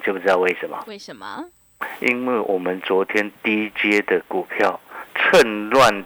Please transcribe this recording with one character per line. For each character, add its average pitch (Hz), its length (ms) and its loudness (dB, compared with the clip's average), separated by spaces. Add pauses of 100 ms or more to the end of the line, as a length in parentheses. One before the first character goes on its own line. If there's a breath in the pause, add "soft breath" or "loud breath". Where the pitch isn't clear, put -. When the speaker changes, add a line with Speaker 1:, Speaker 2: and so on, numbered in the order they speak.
Speaker 1:
知 107 80 0
不 95 80 -4
知 90 80 -2
道 95 80 4
为 90 240 2
什 80 100 -8
么？ 80 180 -10
Speaker 2:
为 208 120 -16
什 160 160 -18
么？ 101 300 -12 (560 loud breath)
Speaker 1:
因 123 240 -2
为 123 140 0
我 95 200 -2
们 90 220 -4
昨 95 240 0
天 104 260 -2 (100)
低 107 300 -2 (100)
阶 104 200 4
的 92 260 0
股 92 160 -4
票， - 340 -2 (380 loud breath)
趁 107 540 4
乱 110 360 4